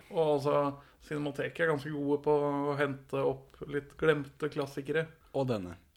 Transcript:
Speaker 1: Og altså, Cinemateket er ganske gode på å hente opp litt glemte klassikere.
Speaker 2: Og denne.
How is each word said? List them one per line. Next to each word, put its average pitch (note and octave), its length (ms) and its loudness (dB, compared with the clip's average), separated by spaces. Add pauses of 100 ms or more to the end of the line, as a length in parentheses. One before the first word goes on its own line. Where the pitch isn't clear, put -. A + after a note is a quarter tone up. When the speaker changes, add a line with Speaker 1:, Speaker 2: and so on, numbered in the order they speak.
Speaker 1:
Og F3 160 0 (120)
altså, C#3+ 220 2 (440)
Cinemateket D3 640 -4
er E3 60 4
ganske D3 200 -2
gode C#3+ 300 0
på D3+ 120 4
å C#3+ 420 0
hente C#3 460 -2
opp C3+ 440 -4
litt C#3+ 320 -6
glemte D3 520 0
klassikere. C#3+ 560 -4 (240)
Speaker 2:
Og C3+ 180 0
denne. F#2 300 -2 (200)